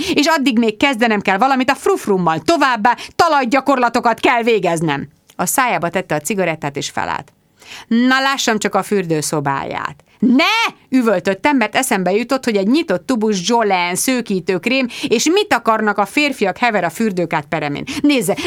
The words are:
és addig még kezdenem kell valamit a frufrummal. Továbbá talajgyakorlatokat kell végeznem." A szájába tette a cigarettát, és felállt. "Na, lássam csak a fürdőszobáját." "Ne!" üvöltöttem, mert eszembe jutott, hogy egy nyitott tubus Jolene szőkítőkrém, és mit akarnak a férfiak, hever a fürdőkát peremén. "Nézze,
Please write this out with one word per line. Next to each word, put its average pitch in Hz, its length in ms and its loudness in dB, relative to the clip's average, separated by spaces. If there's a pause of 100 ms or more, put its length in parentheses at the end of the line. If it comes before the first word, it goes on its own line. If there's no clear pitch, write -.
(140)
és 294 140 2
addig 269 320 2
még 220 180 0
kezdenem 220 440 0
kell 196 160 0
valamit 262 320 2
a 262 60 0
frufrummal. 180 640 0
Továbbá 240 580 2 (180)
talajgyakorlatokat 262 1040 2
kell 240 240 2
végeznem." 170 640 0 (280)
A 180 100 -4
szájába 180 440 0
tette 180 260 -4
a 151 40 -2
cigarettát, 160 580 -4
és 143 120 -6
felállt. - 440 -6 (540)
"Na, 254 340 2
lássam 262 380 0
csak 208 160 -2
a 190 80 0
fürdőszobáját." 156 1200 -4 (160)
"Ne!" 381 540 2 (160)
üvöltöttem, 226 680 2
mert 214 180 0
eszembe 190 360 0
jutott, 240 320 0
hogy 226 120 0
egy 196 120 0
nyitott 247 380 0
tubus 214 440 0
Jolene 190 460 0
szőkítőkrém, 233 920 -2 (200)
és 240 220 2
mit 415 240 2
akarnak 214 440 0
a 202 80 2
férfiak, - 520 -2
hever 208 260 0
a 170 60 0
fürdőkát 175 560 -2
peremén. 143 380 -4 (180)
"Nézze, 240 460 2